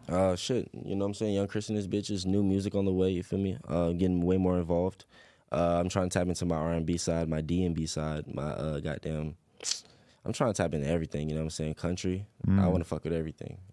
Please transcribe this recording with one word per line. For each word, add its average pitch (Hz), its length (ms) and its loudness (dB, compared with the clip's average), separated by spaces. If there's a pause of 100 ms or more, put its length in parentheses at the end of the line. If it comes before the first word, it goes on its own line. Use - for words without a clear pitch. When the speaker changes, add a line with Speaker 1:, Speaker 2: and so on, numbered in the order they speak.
Speaker 1:
Uh, - 280 2
shit. 113 360 -2
You 98 240 -6
know 101 100 0
what 98 40 -2
I'm 101 60 -6
saying? 107 180 -2
Young 98 140 2
Chris 104 220 -4
and 107 80 -2
his 98 100 -2
bitches, 98 400 -2
new 101 160 4
music 98 320 2
on 98 100 2
the 95 80 2
way, 92 160 4
you 90 140 -2
feel - 160 -2
me? 95 180 -2 (100)
Uh, 85 260 2
getting 90 280 2
way 92 160 4
more 90 220 4
involved. 87 460 0 (460)
Uh, 85 300 4
I'm 92 80 0
trying 90 200 0
to 92 100 0
tap 90 80 2
into 90 180 0
my 82 120 0
R 80 160 0
and 82 120 0
B 85 120 0
side, 82 300 0
my 78 140 0
D 85 240 0
and 87 100 0
B 78 120 -2
side, 76 460 -4
my, 65 180 -4
uh, 73 300 -4
goddamn, 78 540 -4 (880)
I'm - 100 -4
trying 120 200 2
to - 80 -2
tap 82 140 2
into 71 120 0
everything, 78 400 0
you 78 80 -2
know 78 60 -2
what 80 40 -2
I'm 80 40 -4
saying? 78 240 -4
Country. 92 540 -2 (200)
Speaker 2:
Mm. 95 160 6
Speaker 1:
I 92 40 6
wanna 90 160 4
fuck 80 200 -6
with 82 100 -2
everything. 82 440 -6 (160)